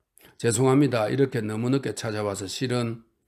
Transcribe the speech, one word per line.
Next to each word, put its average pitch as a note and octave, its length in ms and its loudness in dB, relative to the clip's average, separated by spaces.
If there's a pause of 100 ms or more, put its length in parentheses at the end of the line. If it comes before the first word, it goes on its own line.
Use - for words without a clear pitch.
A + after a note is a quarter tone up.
(360)
"죄송합니다. B2 720 2
이렇게 B2+ 320 0
너무 A2 300 -4
늦게 C3 240 0
찾아와서 G#2 520 -4
실은." A#2+ 560 -4 (260)